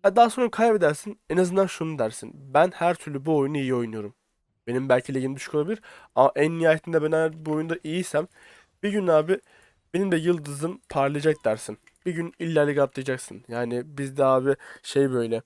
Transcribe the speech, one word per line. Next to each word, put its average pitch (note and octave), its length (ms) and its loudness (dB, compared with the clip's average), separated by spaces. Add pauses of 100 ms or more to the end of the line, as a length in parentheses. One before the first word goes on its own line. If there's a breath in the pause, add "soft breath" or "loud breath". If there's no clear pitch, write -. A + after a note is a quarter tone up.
Ha, G3 140 4
daha A#3 140 8
sonra A#3+ 200 -2
kaybedersin, G#3 680 0 (120)
en D#3+ 60 0
azından F#3 300 2
şunu D#3+ 320 -6
dersin: A2 360 -6
"Ben C#3+ 400 2
her E3+ 200 0
türlü C#3+ 320 -8
bu D#3+ 100 2
oyunu C#3+ 220 0
iyi C3 160 -2
oynuyorum." A2 400 -6 (520)
Benim B2+ 220 -4
belki B2+ 260 2
ligim C3 220 -4
düşük - 180 -12
olabilir D#3+ 280 -2 (320 loud breath)
ama C3 220 6
en D#3+ 220 0
nihayetinde D#3+ 440 2
ben D#3 100 -2
eğer D#3+ 340 -2
bu D#3 60 -4
oyunda D#3+ 320 -4
iyiysem E3+ 440 -4 (540 soft breath)
bir G3+ 100 -2
gün G3+ 140 0
abi D#3+ 340 4 (540 soft breath)
benim F#3 180 0
de E3+ 40 2
yıldızım D#3+ 720 -2
parlayacak D3 560 0
dersin. G#2+ 340 -4 (280)
Bir F3+ 60 -4
gün E3+ 260 -6
illa E3 240 0
lig C#3+ 160 2
atlayacaksın. C3+ 680 -4
Yani A#2+ 340 -4 (160)
biz C3+ 180 -8
de C#3+ 80 2
abi C3 320 4 (260 loud breath)
şey C#3 280 0
böyle A2+ 360 -2